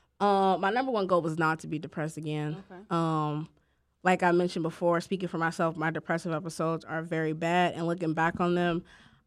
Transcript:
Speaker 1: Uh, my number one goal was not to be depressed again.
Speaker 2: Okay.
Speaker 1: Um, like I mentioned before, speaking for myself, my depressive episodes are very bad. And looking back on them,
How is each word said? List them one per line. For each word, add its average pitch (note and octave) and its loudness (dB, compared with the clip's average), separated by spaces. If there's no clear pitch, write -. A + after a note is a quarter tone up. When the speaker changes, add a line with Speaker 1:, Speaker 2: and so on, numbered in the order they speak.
Speaker 1:
Uh, G3 4
my G3 2
number C4 0
one G3+ 0
goal F3+ 4
was D#3+ -2
not D#3+ 2
to - -12
be D3+ -4
depressed D#3 -6
again. D3+ -4
Speaker 2:
Okay. F3+ -16
Speaker 1:
Um, D#3 0
like F#3 4
I F3 6
mentioned F3 2
before, E3+ 0
speaking F3+ -4
for F3 -6
myself, E3 0
my D#3 0
depressive E3 -4
episodes D#3+ -4
are D#3+ -6
very D#3+ -2
bad. E3+ 2
And E3 -4
looking E3+ -2
back E3 0
on F3 2
them, F3 0